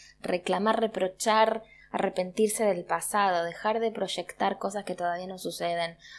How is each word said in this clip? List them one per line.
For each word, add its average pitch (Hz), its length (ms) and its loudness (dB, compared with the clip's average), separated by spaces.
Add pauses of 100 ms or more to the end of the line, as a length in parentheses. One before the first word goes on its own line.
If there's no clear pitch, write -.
(200)
reclamar, 196 600 0
reprochar, 220 840 2 (300)
arrepentirse 196 760 2
del 180 200 2
pasado, 175 580 0
dejar 214 380 -2
de 226 100 2
proyectar 196 680 -2
cosas 202 260 -4
que 180 120 -6
todavía 175 320 -4
no 185 100 -10
suceden. 170 580 -4 (240)